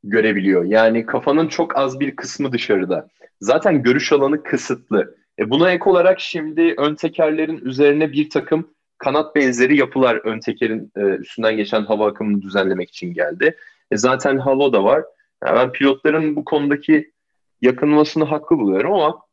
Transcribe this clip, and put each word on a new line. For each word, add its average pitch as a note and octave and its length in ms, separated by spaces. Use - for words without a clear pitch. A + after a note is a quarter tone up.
görebiliyor. G2+ 600
Yani A2+ 420
kafanın D3 420
çok E3 300
az C3+ 220
bir C3+ 160
kısmı - 360
dışarıda. F#2 560
Zaten D3 420
görüş B2+ 280
alanı D3 320
kısıtlı. - 720
E, G#2+ 100
buna E3 220
ek F3 180
olarak F#3 300
şimdi D#3 580
ön D3+ 180
tekerlerin D#3 640
üzerine C#3+ 540
bir D3 180
takım D#3+ 380
kanat D3 380
benzeri B2+ 420
yapılar C3 460
ön A2+ 160
tekerin, A2+ 580
e, G#2 40
üstünden G#2+ 560
geçen G#2+ 260
hava G#2+ 260
akımını G2+ 320
düzenlemek F#2+ 480
için F2 240
geldi. D3+ 420
E, G#2+ 60
zaten C3 400
halo C3+ 360
da G2 100
var. C3+ 200
Yani - 100
ben B2+ 160
pilotların D3+ 640
bu D3 100
konudaki D3 680
yakınmasını D3+ 640
haklı D3+ 340
buluyorum G#2+ 360
ama D#3+ 280